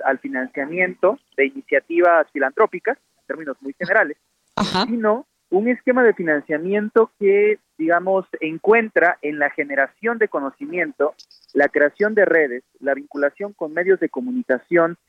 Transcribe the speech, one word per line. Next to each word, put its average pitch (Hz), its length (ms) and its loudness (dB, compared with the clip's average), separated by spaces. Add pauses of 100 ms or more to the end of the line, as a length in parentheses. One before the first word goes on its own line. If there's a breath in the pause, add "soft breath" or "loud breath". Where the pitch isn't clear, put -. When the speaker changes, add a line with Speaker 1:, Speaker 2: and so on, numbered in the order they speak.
Speaker 1:
al 135 180 -2
financiamiento 156 1000 -4 (200)
de 139 80 2
iniciativas 156 880 2
filantrópicas, 185 640 -2 (220)
en - 80 -20
términos 147 340 -10
muy 139 120 -12
generales, 180 440 0 (380)
Speaker 2:
Ajá. 196 300 -2
Speaker 1:
sino 226 400 -2 (240)
un 202 180 0
esquema 247 360 0
de 214 100 6
financiamiento 180 1080 0
que, 202 400 2 (180)
digamos, 180 480 0 (140)
encuentra 180 800 2
en 151 180 -6
la 143 120 2
generación 143 640 -4
de 220 100 0
conocimiento, 156 840 -4 (400)
la 143 160 2
creación 147 440 0
de 208 120 4
redes, 147 380 0 (160)
la 139 140 -4
vinculación 143 600 -6
con 156 200 -10
medios 180 260 0
de 156 100 -2
comunicación 135 880 -2 (120)